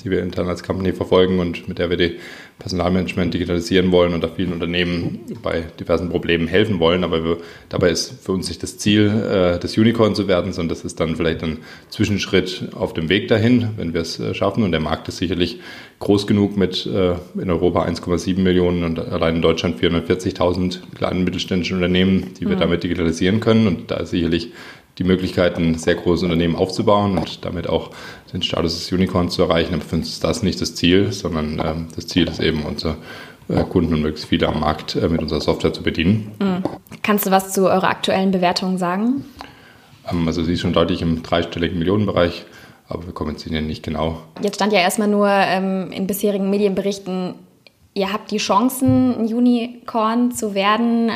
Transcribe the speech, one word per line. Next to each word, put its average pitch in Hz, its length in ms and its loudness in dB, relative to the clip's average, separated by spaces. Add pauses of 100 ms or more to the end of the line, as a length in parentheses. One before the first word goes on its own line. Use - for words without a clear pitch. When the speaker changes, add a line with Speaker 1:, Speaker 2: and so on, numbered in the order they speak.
Speaker 1:
die 98 80 -6
wir 92 140 0
intern 90 240 -4
als 90 160 -6
Company 95 280 0
verfolgen 92 460 4
und 87 300 -4
mit 90 100 -8
der 87 100 0
wir 87 80 -2
die 85 200 0 (420)
Personalmanagement 90 720 0
digitalisieren 90 600 2
wollen 87 200 6
und 82 120 -2
da 82 40 0
vielen 90 240 -4
Unternehmen 87 680 -2 (200)
bei 85 220 -2 (160)
diversen 87 300 0
Problemen 85 400 0
helfen 98 320 2
wollen. 87 240 4
Aber 82 200 0
wir, 82 120 0 (320)
dabei 90 220 2
ist - 340 -4
für 98 80 -2
uns 92 160 -2
nicht - 120 -12
das - 180 -10
Ziel, 104 300 4
äh, 98 520 2
das - 180 -4
Unicorn 110 380 4
zu 101 100 -2
werden, 90 260 0
sondern 85 240 -4
das - 80 -10
ist 87 140 -10
dann 82 160 -2
vielleicht 82 300 -2
ein 78 140 -4 (320)
Zwischenschritt 101 840 0
auf 95 180 -4
dem 80 160 -4
Weg 196 200 2
dahin, 113 480 4
wenn 85 180 -6
wir 85 60 -2
es, - 180 -8
äh, 107 160 -4
schaffen. 101 300 0
Und 90 80 0
der 80 80 2
Markt 78 260 -4
ist - 120 -8
sicherlich 87 420 -2 (400)
groß 101 260 2
genug 101 300 4
mit, 95 280 0
äh, 90 300 0 (260)
in 95 100 -2
Europa 85 340 2
eins 85 180 -4
Komma 87 160 0
sieben 92 240 0
Millionen 90 400 2
und 82 160 -2
allein 85 380 0
in 82 60 0
Deutschland 82 360 2
vierhundertvierzigtausend 90 1040 0 (140)
kleinen 90 260 0
mittelständischen 90 540 -2
Unternehmen, 92 640 2
die - 80 -2
wir 98 80 0
Speaker 2:
Mhm. 92 40 0
Speaker 1:
damit 85 220 2
digitalisieren 87 560 2
können. 113 300 4
Und - 240 -2
da 82 60 -4
ist 82 120 -6
sicherlich 85 400 0 (480)
die 92 60 -2
Möglichkeit, 90 520 2
ein 82 200 2
sehr 85 180 0
großes 85 300 2
Unternehmen 85 300 2
aufzubauen 101 640 2
und - 300 -4
damit 87 200 -6
auch - 260 -2 (380)
den 90 120 -6
Status 82 360 -2
des - 140 -10
Unicorns 87 420 0
zu 92 80 2
erreichen. 85 300 2
Aber 82 100 -2
für - 140 -4
uns 78 140 -4
ist - 120 -12
das 82 200 -2
nicht 90 180 0
das - 140 -6
Ziel, 98 380 4
sondern, 78 520 -4
ähm, 80 320 -4
das 82 120 -10
Ziel 85 200 2
ist 80 120 -6
eben, 80 240 0
unsere, 78 320 -6 (520)
äh, - 140 0
Kunden 82 320 2
und 76 80 2
möglichst 78 260 -4
viele 82 200 2
am 76 120 -2
Markt, 78 340 -2
äh, 110 140 2
mit 80 140 0
unserer 78 180 -2
Software 80 320 0
zu - 100 -10
bedienen. 87 560 0
Speaker 2:
Mhm. 190 240 0 (400)
Kannst 208 220 2
du 196 60 0
was 190 240 2
zu 190 160 4
eurer 185 180 2
aktuellen 190 440 0
Bewertung 185 440 0
sagen? 196 480 -2 (840)
Speaker 1:
Ähm, 87 160 0
also 80 160 0
sie 82 100 0
ist 87 80 0
schon 87 140 0
deutlich 87 260 2
im 82 220 0
dreistelligen 85 560 -2
Millionenbereich, 90 680 0 (420)
aber 82 200 -10
wir 90 80 -12
kommunizieren 78 400 -8
ja 78 80 -2
nicht 78 200 -6
genau. 80 380 -4 (220)
Speaker 2:
Jetzt 202 140 -2
stand 202 180 2
ja 196 60 4
erstmal 196 280 2
nur, 202 220 2
ähm, 190 600 0
in 190 160 -6
bisherigen 196 440 0
Medienberichten, 190 880 -2 (580)
ihr 190 180 -2
habt 214 180 -8
die 214 60 -2
Chancen, 254 800 2
ein 226 140 0
Unicorn 240 1000 2
zu 214 220 -4
werden. 226 600 2